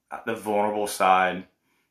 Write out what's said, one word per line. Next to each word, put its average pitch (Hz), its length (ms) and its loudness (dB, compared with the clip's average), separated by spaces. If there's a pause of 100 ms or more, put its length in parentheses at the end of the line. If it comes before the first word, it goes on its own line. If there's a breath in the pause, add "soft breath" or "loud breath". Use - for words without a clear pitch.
(260)
the 113 100 -4
vulnerable 104 520 -2
side, 92 580 2 (460)